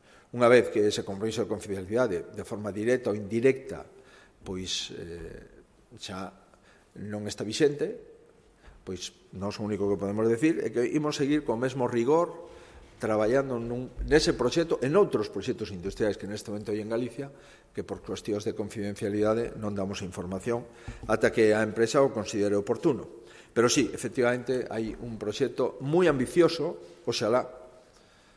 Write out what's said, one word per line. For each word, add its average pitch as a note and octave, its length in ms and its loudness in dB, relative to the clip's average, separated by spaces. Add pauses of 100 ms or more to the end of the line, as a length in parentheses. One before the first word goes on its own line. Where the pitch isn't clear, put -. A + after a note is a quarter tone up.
(300)
Unha A#2+ 160 6
vez A#2+ 240 8
que G#2 160 4
ese G#2 160 0
compromiso A2 400 -4
de F#2 80 -4
confidencialidade, G2 800 -2
de G2+ 160 -10
forma G#2 240 -6
directa A#2 400 0
ou G#2 80 -2
indirecta, G#2+ 640 0 (560)
pois, - 560 -6
eh, - 1040 -16
xa G2+ 320 -10 (720)
non G#2 240 -6
está G2+ 160 -6
vixente, D3 560 0 (880)
pois F#2 240 -8 (240)
nós G2 240 -6
o G#2+ 80 -4
único G2+ 240 0
que F2+ 80 0
podemos G2+ 320 -2
decir D#3 320 2
é A2+ 80 -2
que A#2+ 160 2
imos D3 320 -2
seguir D3 240 2
co A#2 160 -2
mesmo B2+ 320 0
rigor D3 560 2 (480)
traballando A#2 640 2
nun, A#2+ 320 -6 (160)
nese D#3 240 6
proxecto, C#3+ 480 2
en C#3 160 0
outros B2 320 4
proxectos G2+ 480 -4
industriais G2 400 -2
que G2 160 -10
neste G#2 160 -10
momento G#2+ 240 -8
hai G#2+ 80 -2
en G#2 80 -8
Galicia, A#2+ 400 -4 (480)
que G2 80 -6
por F#2 160 -8
cuestións G2+ 480 -4
de G2+ 80 -4
confidencialidade G#2 1040 -2
non G#2 160 -4
damos G2 240 -4
información F#2+ 640 -4 (480)
ata A2 240 2
que A2 160 6
a G#2+ 80 4
empresa A2+ 400 2
o C3 160 4
considere G2+ 400 0
oportuno. A#2 720 -2 (240)
Pero A#2+ 200 4
sí, B2 200 2
efectivamente, B2 800 -2
hai A2 280 -4
un A2+ 200 -10
proxecto A#2+ 640 -2
moi E3 240 4
ambicioso, D#3 720 2 (280)
oxalá A#2+ 400 2 (880)